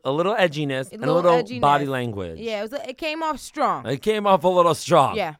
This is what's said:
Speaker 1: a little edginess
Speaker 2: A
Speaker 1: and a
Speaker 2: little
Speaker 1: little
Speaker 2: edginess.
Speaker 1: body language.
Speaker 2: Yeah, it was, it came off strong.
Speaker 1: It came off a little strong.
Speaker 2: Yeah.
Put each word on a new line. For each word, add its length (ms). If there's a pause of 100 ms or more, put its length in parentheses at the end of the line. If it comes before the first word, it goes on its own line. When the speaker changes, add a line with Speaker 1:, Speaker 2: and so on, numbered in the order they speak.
Speaker 1:
a 80
little 240
edginess 560
Speaker 2:
A 20
Speaker 1:
and 100
a 80
Speaker 2:
little 200
Speaker 1:
little 100
Speaker 2:
edginess. 180
Speaker 1:
body 260
language. 520
Speaker 2:
Yeah, 220
it 100
was, 40
it 220
came 280
off 160
strong. 480
Speaker 1:
It 120
came 240
off 200
a 40
little 280
strong. 400
Speaker 2:
Yeah. 240